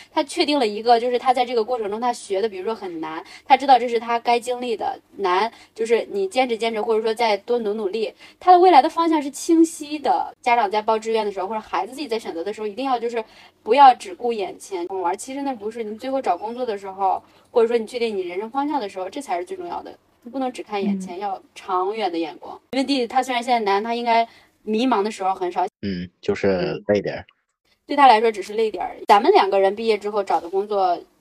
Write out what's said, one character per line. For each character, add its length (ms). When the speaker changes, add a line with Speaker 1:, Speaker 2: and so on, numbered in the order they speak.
Speaker 1:
他 120
确 200
定 140
了 80
一 160
个， 180
就 80
是 100
他 140
在 100
这 120
个 100
过 140
程 120
中 80
他 140
学 300
的， 60
比 100
如 60
说 100
很 260
难， 240
他 100
知 100
道 120
这 100
是 100
他 200
该 200
经 220
历 160
的 240
难， 320
就 120
是 240
你 180
坚 180
持 120
坚 160
持， 80
或 120
者 60
说 140
再 240
多 220
努 120
努 160
力， 240
他 140
的 60
未 120
来 120
的 80
方 180
向 140
是 80
清 340
晰 340
的。 440
家 120
长 160
在 120
报 160
志 140
愿 120
的 80
时 80
候， 80
或 60
者 60
孩 260
子 80
自 60
己 60
在 120
选 160
择 100
的 80
时 80
候， 60
一 80
定 100
要 140
就 100
是 160
不 100
要 220
只 200
顾 200
眼 240
前 300
玩 180
儿， 100
其 160
实 80
那 140
不 160
是， 120
你 140
最 140
后 100
找 160
工 180
作 120
的 100
时 140
候， 320
或 120
者 60
说 100
你 80
确 120
定 160
你 60
人 180
生 120
方 180
向 100
的 80
时 120
候， 100
这 140
才 160
是 80
最 100
重 100
要 160
的。 140
你 100
不 80
能 100
只 100
看 220
眼 180
前， 180
Speaker 2:
嗯。 20
Speaker 1:
要 200
长 400
远 160
的 80
眼 220
光。 200
因 80
为 20
弟 140
弟 100
他 160
虽 100
然 80
现 120
在 80
难， 240
他 100
应 100
该 220
迷 220
茫 160
的 80
时 140
候 100
很 200
少。 120
Speaker 3:
嗯， 280
就 140
是 540
累 120
点 140
儿。 100
Speaker 1:
对 100
他 120
来 120
说 120
只 100
是 120
累 140
点 140
儿。 140
咱 160
们 80
两 180
个 120
人 160
毕 100
业 100
之 140
后 140
找 160
的 100
工 160
作， 320